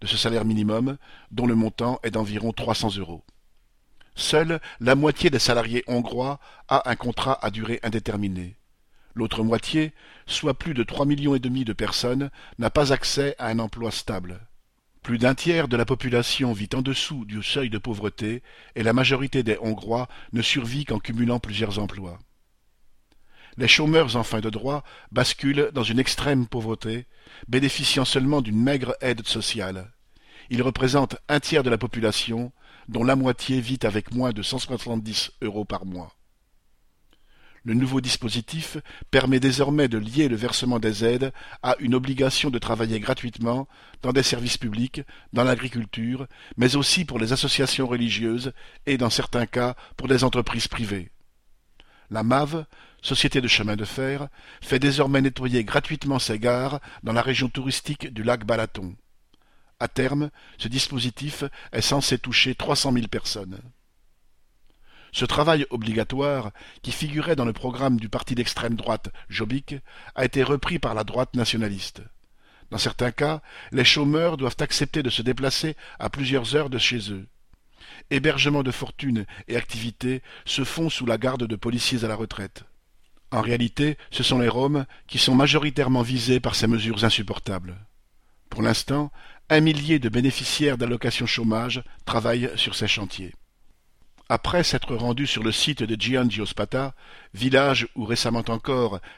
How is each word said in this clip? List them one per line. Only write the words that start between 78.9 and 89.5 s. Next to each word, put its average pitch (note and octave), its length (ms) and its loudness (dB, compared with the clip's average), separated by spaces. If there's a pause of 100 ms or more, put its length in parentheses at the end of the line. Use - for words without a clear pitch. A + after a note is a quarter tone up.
et A#2 80 -2
activités A#2+ 680 -4 (240)
se - 180 -2
font E3 240 -2
sous - 160 -4
la A2+ 140 0
garde B2+ 260 0
de A2+ 120 -4
policiers A#2 480 -2
à A2+ 40 0
la G#2+ 80 -2
retraite. G#2 480 -10 (680)
En A2+ 100 0
réalité, A#2+ 560 0 (120)
ce - 120 -4
sont B2+ 160 4
les A#2+ 100 4
Roms C3+ 380 2 (220)
qui B2 100 -4
sont C3+ 160 6
majoritairement C#3 680 4
visés B2 400 2
par A#2 140 -2
ces A#2 140 2
mesures A2+ 360 2
insupportables. F#2+ 720 0 (720)
Pour - 140 -4
l'instant, C#3 500 0 (380)